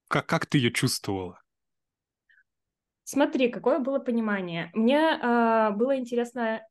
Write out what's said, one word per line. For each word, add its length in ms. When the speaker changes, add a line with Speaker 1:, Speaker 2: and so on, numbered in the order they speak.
Speaker 1:
Как, 180
как 200
ты 140
её 100
чувствовала? 720
Speaker 2:
Смотри, 460
какое 300
было 200
понимание. 760
Мне, 480
а, 500
было 260
интересна 720